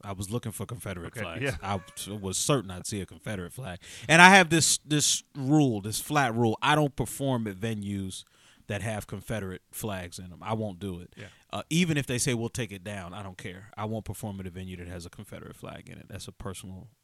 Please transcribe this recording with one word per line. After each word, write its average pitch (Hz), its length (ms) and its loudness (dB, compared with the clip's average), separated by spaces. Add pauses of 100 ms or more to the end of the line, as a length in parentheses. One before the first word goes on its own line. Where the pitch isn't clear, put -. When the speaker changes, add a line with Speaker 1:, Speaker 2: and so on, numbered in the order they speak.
Speaker 1:
I 101 100 -10
was 95 180 -8
looking 113 220 -4
for 107 140 -8
Confederate 90 420 -10
Speaker 2:
Okay, 110 120 -10
Speaker 1:
flags. 85 220 -8
Speaker 2:
yeah. 139 200 -2
Speaker 1:
I 98 180 -2 (160)
t-, - 200 -10
was 95 220 -4
certain 117 320 0
I'd 90 160 -10
see 104 160 -6
a 85 40 -10
Confederate 90 460 -10
flag. 92 280 -10 (280)
And 165 140 10
I 185 80 12
have 190 200 10
this, 160 280 4
this - 440 0 (120)
rule, 135 480 4
this 107 180 -4
flat 143 340 2
rule. 113 280 4
I 147 120 6
don't 151 220 2
perform 127 500 -2
at 98 100 -6
venues 101 680 -4 (420)
that 101 160 -4
have 104 240 -4
Confederate 98 560 -6 (100)
flags 92 460 -8
in 92 80 -12
'em. 85 160 -16
I 101 100 -6
won't 107 260 -4
do 90 220 -8
it. - 160 -18
Speaker 2:
Yeah. 98 120 -14 (220)
Speaker 1:
Uh, - 200 -8
even 165 260 4
if 139 100 0
they 123 120 -2
say, 123 160 0
"We'll 117 160 -2
take 117 200 -6
it 95 140 -14
down," 95 300 -10
I 104 80 -10
don't 95 160 -12
care. 92 400 -14
I 107 80 -4
won't 110 180 -4
perform 101 360 -8
at 92 60 -8
a 90 40 -10
venue 92 260 -10
that 87 120 -12
has 87 180 -10
a - 20 -14
Confederate - 480 -16
flag - 320 -14
in 80 80 -16
it. - 140 -18
That's 95 180 -12
a 95 40 -14
personal, 92 560 -12 (160)